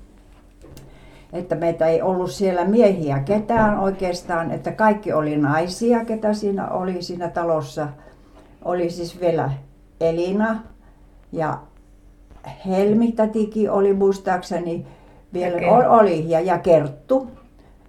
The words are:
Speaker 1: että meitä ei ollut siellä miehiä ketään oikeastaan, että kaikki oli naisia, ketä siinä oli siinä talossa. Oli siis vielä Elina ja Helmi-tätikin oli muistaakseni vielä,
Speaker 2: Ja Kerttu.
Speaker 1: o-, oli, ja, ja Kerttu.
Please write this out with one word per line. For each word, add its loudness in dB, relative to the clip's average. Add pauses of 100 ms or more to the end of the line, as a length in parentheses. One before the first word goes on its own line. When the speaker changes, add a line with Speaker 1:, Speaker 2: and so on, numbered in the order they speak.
(1300)
Speaker 1:
että -4
meitä 0
ei 2
ollut -2
siellä 0
miehiä 4
ketään 2
oikeastaan, -2
että -6
kaikki 2
oli 0
naisia, 0
ketä -2
siinä -4
oli -4
siinä -8
talossa. -4 (760)
Oli -2
siis -10
vielä 0 (500)
Elina -2 (720)
ja -4 (1080)
Helmi-tätikin 0
oli 4
muistaakseni -2 (460)
vielä, -2
Speaker 2:
Ja -2
Kerttu. 4
Speaker 1:
o-, 6
oli, 2
ja, 4
ja 0
Kerttu. 0 (580)